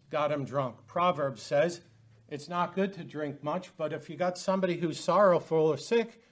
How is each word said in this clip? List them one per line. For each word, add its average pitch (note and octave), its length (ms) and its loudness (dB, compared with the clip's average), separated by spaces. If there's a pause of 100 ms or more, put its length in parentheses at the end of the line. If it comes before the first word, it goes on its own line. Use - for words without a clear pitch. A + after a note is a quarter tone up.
(100)
got D3 220 0
him C#3+ 120 -2
drunk. B2 420 -4
Proverbs D3+ 560 0
says, D#3+ 400 2 (460)
"It's C#3+ 200 -12
not F3 260 -2
good G3 200 0
to E3+ 100 -12
drink C#3+ 380 -8
much, E3 340 -6
but D3+ 160 -4
if D3+ 180 -10
you D#3 60 -12
got F3+ 220 -2
somebody F#3+ 400 0
who's D#3+ 200 -2
sorrowful F3 600 4
or D#3 180 4
sick, - 560 -2